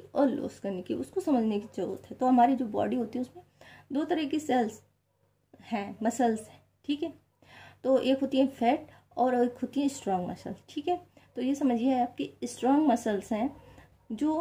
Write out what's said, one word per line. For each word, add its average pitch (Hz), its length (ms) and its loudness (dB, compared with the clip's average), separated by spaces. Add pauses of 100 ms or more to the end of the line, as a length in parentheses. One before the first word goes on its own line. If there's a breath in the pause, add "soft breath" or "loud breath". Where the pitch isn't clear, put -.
(140)
और 277 140 4
lose - 320 -4
करने 190 220 -6
की, - 120 -6
उसको - 260 -6
समझने 226 400 2
की 208 220 -8
ज़रूरत - 280 -8
है। - 60 -14
तो 254 100 0
हमारी 254 300 6
जो 247 100 -4
body 208 300 -2
होती 233 220 -4
है 254 40 -4
उसमें - 220 -12 (480 loud breath)
दो 285 120 -2
तरह 320 200 0
की 302 140 -2
cells 247 440 0 (880)
हैं, 202 320 -6
muscles 226 380 0
हैं, - 200 -20 (240)
ठीक 294 180 -4
है। 330 100 -6 (720 loud breath)
तो 262 140 6
एक 269 220 2
होती 269 180 0
है 269 80 6
fat 262 400 0 (300 loud breath)
और 247 280 4
एक 247 180 0
होती 262 180 -4
है 285 80 2
strong 185 400 -4
मसल, - 260 -10 (140)
ठीक 302 200 -8
है। 349 240 -4 (240 soft breath)
तो 240 60 -4
ये 262 120 0
समझिए 254 460 2
आपकी 240 300 -4 (140)
strong 277 440 2
muscles 226 440 0
हैं 226 240 -2 (560 loud breath)
जो 294 280 0